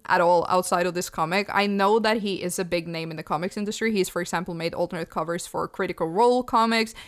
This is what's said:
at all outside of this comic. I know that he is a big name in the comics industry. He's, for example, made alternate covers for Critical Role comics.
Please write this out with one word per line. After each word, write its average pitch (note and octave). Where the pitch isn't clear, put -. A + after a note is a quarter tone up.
at F3+
all F3
outside F3+
of F3+
this F3
comic. F3
I G3+
know G3+
that A3
he G3+
is F3
a F#3
big E3+
name E3
in E3
the D#3
comics F3
industry. G#3+
He's, F#3
for F3
example, E3+
made E3
alternate F3
covers E3+
for -
Critical F3
Role A#3+
comics. A3+